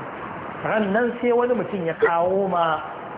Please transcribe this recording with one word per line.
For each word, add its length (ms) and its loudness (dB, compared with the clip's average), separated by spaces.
Ran 300 0
nan 260 2
sai 120 2
wani 220 4
mutum 320 -2
ya 80 0
kawo 540 2
ma 320 2